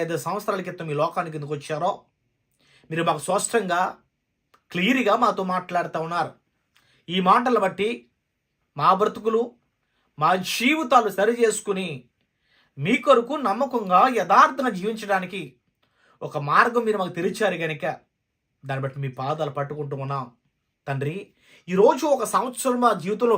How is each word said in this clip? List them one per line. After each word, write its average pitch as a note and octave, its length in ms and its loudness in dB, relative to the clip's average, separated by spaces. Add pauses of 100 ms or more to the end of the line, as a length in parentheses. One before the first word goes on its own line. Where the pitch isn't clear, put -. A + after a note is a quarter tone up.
ఐదు E3 200 -4
సంవత్సరాల G3 440 -4
క్రితం F3+ 260 -10
ఈ - 80 -4
లోకానికి E3 360 -4
ఎందుకు D3 180 -8
వచ్చారో D#3 360 -4 (1000)
మీరు E3 200 -4
మాకు D3+ 160 -2
స్పష్టంగా, F#3 560 0 (880)
క్లియర్గా G#3 420 2 (100)
మాతో G3+ 200 2 (100)
మాట్లాడుతూ F3 540 -4
ఉన్నారు. E3 240 -4 (840)
ఈ - 20 0 (120)
మాటలు A#3+ 360 6
బట్టి G3 240 -2 (880)
మా D3+ 120 2 (120)
బ్రతుకులు, A3 420 0 (800)
మా E3 80 6 (220)
జీవితాలు B3 640 4
సరి G#3+ 240 2
చేసుకుని G3+ 460 -2 (880)
మీ E3+ 180 0 (100)
కొరకు B3+ 280 4 (140)
నమ్మకంగా, G#3+ 540 2 (180)
యథార్థంగా B3+ 600 4
జీవించడానికి G3 640 -4 (800)
ఒక C#3+ 160 -8 (140)
మార్గం A#3 360 4
మీరు G#3 140 0
మాకు F3+ 180 -4
తెరిచారు F#3 440 -2
కనుక D#3 220 -6 (800)
దాన్ని C3+ 200 -6
బట్టి C#3 220 -8
మీ C3 40 -4 (120)
పాదాలు D3+ 360 -4
పట్టుకుంటూ C#3+ 380 -6 (100)
ఉన్నాం. C3+ 200 -6 (640)
తండ్రి, C#3+ 300 -4 (500)
ఈరోజు B3 380 4 (100)
ఒక A3+ 100 -2 (100)
సంవత్సరం B3 500 0
మా A#3 40 8 (140)
జీవితంలో G#3+ 340 2